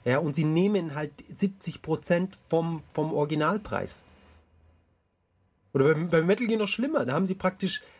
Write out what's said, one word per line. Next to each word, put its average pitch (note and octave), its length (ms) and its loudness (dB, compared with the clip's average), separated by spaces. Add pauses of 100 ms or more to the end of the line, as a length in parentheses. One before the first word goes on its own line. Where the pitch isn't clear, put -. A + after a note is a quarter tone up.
Ja, B2+ 140 2
und D3 160 -2
sie D#3 100 2
nehmen E3+ 480 2
halt D3 180 -6 (240)
siebzig - 460 -4
Prozent E3+ 560 -2 (100)
vom, E3 360 0 (100)
vom D#3 180 -2
Originalpreis. D3+ 920 -2 (1700)
Oder C#3 200 6
bei, D#3 120 -2
bei E3 160 2
Metal G#3 260 2
Gear A3 120 2
noch G#3 80 -2
schlimmer, C4+ 380 -2
da B2+ 80 -2
haben F3 120 2
sie F#3 100 -2
praktisch F#3+ 480 -2 (160)